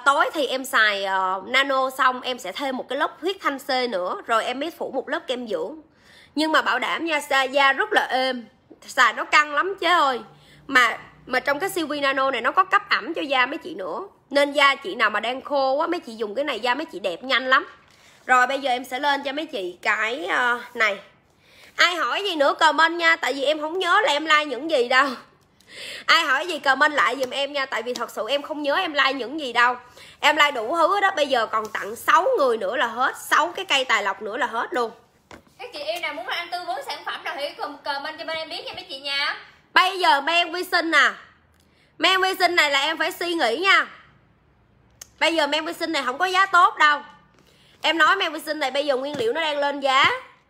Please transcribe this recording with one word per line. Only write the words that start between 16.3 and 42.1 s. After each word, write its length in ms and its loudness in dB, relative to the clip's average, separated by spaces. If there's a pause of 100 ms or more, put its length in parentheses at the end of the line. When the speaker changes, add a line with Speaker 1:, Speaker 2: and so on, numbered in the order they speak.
Speaker 1:
cái 100 -2
này 140 -4
da 160 0
mấy 100 -6
chị 140 -14
đẹp 240 -6
nhanh 260 0
lắm. 180 4 (580)
Rồi 220 6
bây 120 -4
giờ 120 -2
em 120 -2
sẽ 160 -8
lên 240 0
cho 100 -4
mấy 120 -6
chị 360 -8
cái, 440 -2
ờ, 340 0 (140)
này. 260 0 (760)
Ai 200 2
hỏi 280 -2
gì 120 -2
nữa 240 4
comment 360 4
nha, 200 2
tại 180 -2
vì 100 -4
em 180 0
không 180 -4
nhớ 220 4
là 100 2
em 140 0
like 200 4
những 260 -6
gì 160 2
đâu. 200 4 (1000)
Ai 180 4
hỏi 240 0
gì 120 -4
comment 340 2
lại 260 2
giùm 100 -2
em 240 -4
nha, 120 -2
tại 180 -6
vì 100 -6
thật 180 -6
sự 180 -6
em 120 -2
không 220 -8
nhớ 120 0
em 180 -2
like 200 2
những 260 -8
gì 140 -8
đâu. 220 4 (440)
Em 160 4
like 160 4
đủ 240 -4
thứ 240 4
đó, 160 2
bây 120 2
giờ 180 2
còn 220 -4
tặng 280 -8
sáu 320 4 (100)
người 200 2
nữa 200 -4
là 100 0
hết, 280 -2 (140)
sáu 260 2
cái 100 -8
cây 200 0
tài 180 0
lộc 180 -4
nữa 160 -8
là 80 -2
hết 280 -6
luôn. 180 -2 (680)
Speaker 2:
Các 140 -16
chị 60 -14
em 220 -6
nào 120 -6
muốn 140 -10
ăn 240 -6
tư 60 -6 (100)
vấn 180 -8
sản 200 -10
phẩm 180 -10
nào 140 -8
thì 200 -6
com-, 260 -8
comment 360 -6
cho 60 -12
bên 120 -6
em 120 -8
biết 160 -10
nha 100 -14
mấy 140 -14
chị 100 -12
nha. 380 -4 (360)
Speaker 1:
Bây 260 2
giờ 220 4
men 320 0
vi 100 -6
sinh 280 0
nè. 200 4 (840)
Men 240 4